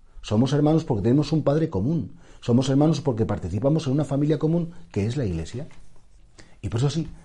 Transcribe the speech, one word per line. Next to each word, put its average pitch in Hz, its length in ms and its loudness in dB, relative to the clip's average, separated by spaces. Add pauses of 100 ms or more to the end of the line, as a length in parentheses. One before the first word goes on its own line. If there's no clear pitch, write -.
(220)
Somos 123 300 0
hermanos 151 320 4
porque 107 200 -2
tenemos 139 280 4
un 151 120 0
Padre 156 260 2
común. 135 480 -2 (220)
Somos 131 300 2
hermanos 147 320 4
porque 110 240 0
participamos 107 600 -2
en 127 60 0
una 147 120 0
familia 147 340 0
común 165 320 0 (200)
que 101 140 0
es 120 100 -2
la 139 100 -2
Iglesia. 85 420 -6 (920)
Y 95 80 -6
por 113 100 -2
eso 139 100 2
sí, - 200 -4 (160)